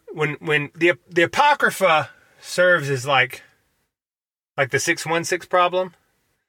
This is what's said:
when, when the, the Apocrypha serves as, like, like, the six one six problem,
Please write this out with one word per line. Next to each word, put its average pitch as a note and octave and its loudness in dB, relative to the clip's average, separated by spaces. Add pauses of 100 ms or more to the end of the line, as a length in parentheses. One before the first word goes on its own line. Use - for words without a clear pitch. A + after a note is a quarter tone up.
(120)
when, D3+ -4
when D3 -4
the, E3+ 2 (140)
the E3+ 0
Apocrypha F#3+ 2 (320)
serves F3 0
as, C3 -4
like, C#3 -2 (1120)
like, C#3 -2
the C3+ 0
six E3 -4
one E3 -2
six F3+ -6
problem, F3+ 0 (560)